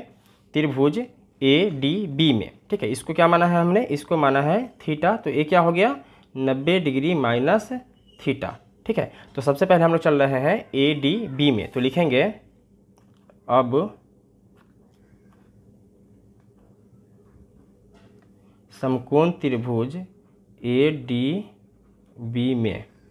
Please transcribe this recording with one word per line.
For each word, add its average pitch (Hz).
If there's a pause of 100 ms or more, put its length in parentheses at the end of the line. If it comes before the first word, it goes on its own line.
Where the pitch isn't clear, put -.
(540)
त्रिभुज 147 (440)
एडीबी 151
में। 101 (200)
ठीक 208
है, 110
इसको 160
क्या 170
माना 170
है 175
हमने? 175
इसको 147
माना 139
है 160 (200)
theta, 165
तो 160
ये 143
क्या 175
हो 170
गया? 220 (380)
नब्बे 135
डिग्री 147
माइनस 139 (520)
theta। - (340)
ठीक 220
है, 123 (260)
तो 139
सबसे 143
पहले 175
हम 165
लोग 165
चल 147
रहे 135
हैं 165 (200)
एडीबी 147
में, 98
तो 131
लिखेंगे 135 (1300)
अब 131 (4000)
समकोण 135
त्रिभुज 123 (680)
एडीबी 127
में, 110 (260)